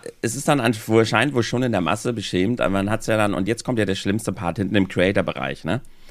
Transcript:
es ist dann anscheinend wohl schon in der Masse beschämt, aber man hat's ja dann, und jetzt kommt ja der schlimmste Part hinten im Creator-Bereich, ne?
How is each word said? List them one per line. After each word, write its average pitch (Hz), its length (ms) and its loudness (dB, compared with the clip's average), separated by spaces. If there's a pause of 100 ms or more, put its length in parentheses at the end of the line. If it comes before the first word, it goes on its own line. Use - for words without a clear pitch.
(200)
es 113 140 -2
ist 139 140 -4
dann 147 120 4
anscheinend 113 720 2
wohl 120 120 2
schon 123 180 -2
in 123 100 0
der 98 80 2
Masse 98 320 0
beschämt, 104 480 0
aber 71 100 2
man 98 200 0
hat's 110 160 -4
ja 110 100 2
dann, 104 160 2
und 95 160 -2
jetzt 113 160 -2
kommt 123 140 -2
ja 107 80 2
der 95 80 0
schlimmste 98 380 -2
Part 90 260 -4
hinten 101 160 0
im 95 140 4
Creator-Bereich, 85 760 0
ne? 90 160 -2 (300)